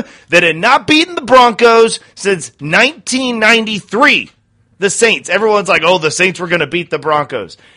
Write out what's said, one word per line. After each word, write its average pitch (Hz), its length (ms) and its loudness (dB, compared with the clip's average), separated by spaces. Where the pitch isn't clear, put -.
that 170 140 2
had 160 140 0
not 233 300 0
beaten 320 280 0
the 339 80 -8
Broncos 226 760 4
since 190 460 -6
nineteen 240 800 -2
ninety-three. 220 920 0
The 190 120 -2
Saints. 196 400 -2
Everyone's 202 380 0
like, 165 160 0
"Oh, 180 140 2
the 156 120 -2
Saints 180 280 -2
were 175 100 -8
gonna 165 180 -2
beat 170 240 -6
the 156 80 -4
Broncos." 139 580 -4